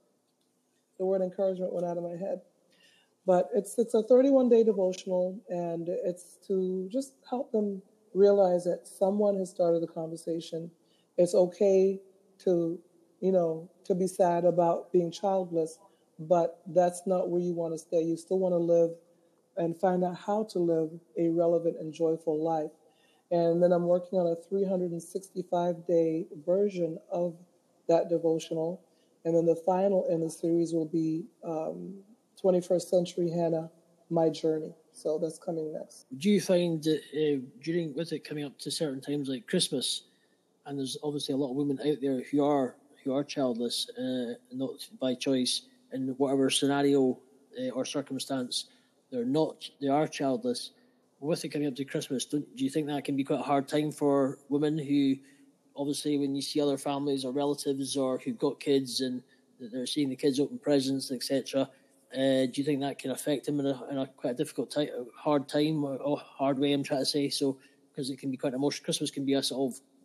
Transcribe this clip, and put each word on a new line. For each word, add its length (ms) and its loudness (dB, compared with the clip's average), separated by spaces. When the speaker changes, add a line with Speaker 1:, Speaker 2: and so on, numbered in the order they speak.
Speaker 1:
The 80 -2
word 160 2
encouragement 500 -2
went 140 -2
out 120 -4
of 60 -6
my 140 -8
head. 240 -6
But 280 4
it's, 260 -2
it's 140 2
a 100 4
thirty-one 460 8
day 160 8
devotional, 840 0
and 400 -4
it's 600 -6
to 440 -2
just 220 -4
help 240 -6
them 280 0
realize 520 6
that 200 -4
someone 520 2
has 120 -4
started 320 2
the 60 6
conversation. 800 -6
It's 160 6
okay 680 4
to, 380 0
you 100 2
know, 380 0
to 100 2
be 120 2
sad 360 2
about 480 4
being 180 4
childless, 680 -2
but 480 2
that's 380 2
not 240 0
where 100 0
you 140 -2
wanna 240 -4
stay. 240 -2
You 160 -2
still 220 -2
wanna 180 2
live 340 4
and 240 -2
find 240 2
out 140 -4
how 340 -2
to 80 -4
live 300 0
a 120 0
relevant 500 2
and 140 -8
joyful 500 -2
life. 280 -2
And 320 4
then 80 6
I'm 140 2
working 340 0
on 80 2
a 80 0
three 300 -2
hundred 260 -2
and 100 -8
sixty-five 880 -4
day 380 2
version 520 0
of 260 -2
that 220 4
devotional. 720 0
And 80 0
then 120 4
the 100 4
final 540 2
in 100 2
the 100 0
series 440 0
will 120 0
be, 400 -2
um, 540 -6
Twenty-first 500 2
Century 400 0
Hannah, 400 0
My 180 4
Journey. 460 -2
So 260 -4
that's 220 -4
coming 320 -6
next. 340 -14
Speaker 2:
Do 120 0
you 120 4
find 420 0
that, 180 0
uh, 240 0
during, 300 -4
with 180 -8
it 140 -8
coming 180 -8
up 160 -12
to 120 -10
certain 280 -4
times 300 -4
like 180 -6
Christmas, 560 -2
and 120 -8
there's 260 -6
obviously 300 -4
a 40 -2
lot 140 -2
of 40 -6
women 240 -2
out 220 0
there 280 0
who 140 2
are, 320 2
who 100 -2
are 100 0
childless, 760 -4
uh, 360 -4
not 200 -4
by 160 0
choice, 480 -2
in 240 -4
whatever 320 2
scenario, 680 2
uh, 120 -4
or 160 -4
circumstance, 800 -6
they're 160 -4
not, 440 -2
they 60 -2
are 200 2
childless. 640 -2
With 240 -2
it 40 -6
coming 200 -2
up 80 -8
to 80 -4
Christmas, 400 -4
don't, 320 -4
do 80 -2
you 40 2
think 180 -2
that 180 -4
can 100 -2
be 80 0
quite 160 -2
a 40 -6
hard 260 0
time 220 0
for 460 2
women 280 2
who, 380 2
obviously, 400 -2
when 180 0
you 60 -4
see 180 -2
other 180 2
families 460 -2
or 80 -4
relatives 640 -2
or 220 0
who've 200 -6
got 220 -2
kids 400 0
and 240 -4
they're 260 -8
seeing 240 -2
the 80 -6
kids 220 2
open 180 -2
presents, 540 0
et 120 -6
cetera, 460 -2
uh, 320 2
do 100 -2
you 80 -2
think 180 0
that 180 -6
can 100 -6
affect 360 -2
them 140 -2
in 60 0
a, 240 -2
in 80 -4
a 80 -2
quite 260 -6
a 40 -2
difficult 340 -4
ti-, 220 -2
hard 300 0
time, 360 0
or, 140 -4
or 200 -2
hard 420 -2
way, 120 4
I'm 120 2
trying 160 -2
to 60 0
say? 240 0
So, 280 -2
'cause 140 -6
it 100 -8
can 100 -6
be 80 -4
quite 160 -4
emotional. 300 -2
Christmas 260 -4
can 160 -6
be 80 2
a 80 2
sort 320 -2
of 80 -16